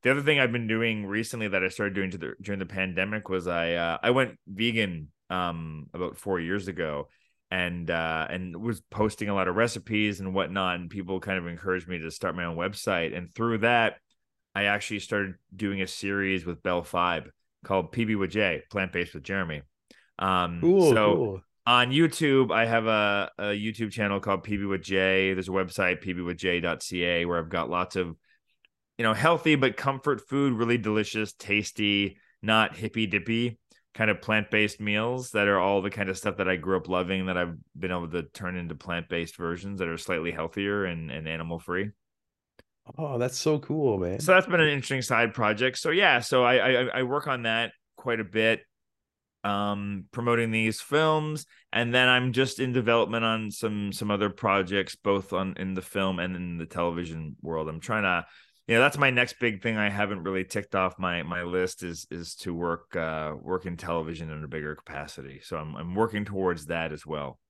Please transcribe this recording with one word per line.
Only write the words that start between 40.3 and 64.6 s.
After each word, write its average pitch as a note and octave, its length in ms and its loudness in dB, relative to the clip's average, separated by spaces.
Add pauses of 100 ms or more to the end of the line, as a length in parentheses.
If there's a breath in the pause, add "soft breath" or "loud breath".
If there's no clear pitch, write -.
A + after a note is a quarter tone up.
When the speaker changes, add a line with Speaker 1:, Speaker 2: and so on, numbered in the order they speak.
Speaker 1:
healthier G2 540 -2
and, E2 240 -6
and D#2 180 -8
animal E2 300 -6
free. F2+ 320 -4 (1080)
Speaker 2:
Oh, C#3+ 220 -4
that's B2+ 220 -2
so D3+ 180 2
cool, C#3+ 400 0
man. F#2 220 -2
Speaker 1:
So D#3+ 140 4
that's F#3 120 8
been F3 160 2
an D#3 60 6
interesting C3+ 340 0
side A#2 320 2
project. A#2 460 2
So E3+ 100 -2
yeah, E3 300 6
so B2+ 240 4
I, B2 140 6
I, B2 280 4 (140)
I C3 40 2
work C#3 220 -2
on B2+ 180 -2
that A2+ 280 0 (240)
quite A#2 240 -2
a A2+ 40 -2
bit, A2 380 2 (840)
um, G2+ 680 -2
promoting A#2 400 0
these A2 280 0
films, D3+ 680 0 (260 soft breath)
and A#2+ 180 0
then B2+ 160 6
I'm B2+ 260 4
just B2+ 260 2
in B2+ 140 0
development A#2 520 4
on A2 240 0
some, G#2 420 -4
some G#2 200 -2
other G#2 180 2
projects, G2 680 2
both G2 380 0
on, F#2+ 240 -2
in F#2+ 160 -4
the F#2 80 -4
film F#2+ 380 -2
and F2+ 160 -4
in F2 240 -6
the E2 80 -6
television E2 720 -4
world. D#2 260 -4
I'm D#2 120 -8
trying A2 240 -2
to, F2+ 240 2 (400 soft breath)
you A2+ 80 4
know, A#2 60 8
that's C#3 160 4
my C#3 140 4
next B2 280 0
big A2 240 0
thing A2+ 140 0
I G#2 120 2
haven't G2+ 340 -2
really F#2+ 200 -2
ticked G2 320 -6
off F#2 240 0
my, F2 240 -2
my F2 200 -4
list F2+ 400 -2
is, E2+ 280 -8
is E2 240 -10
to - 180 -8
work, E2+ 440 -4
uh, D#2 440 -2
work F2+ 240 -4
in F2 120 -6
television D#2+ 520 -6
in D#2 140 -10
a D2+ 60 -10
bigger D2+ 260 -8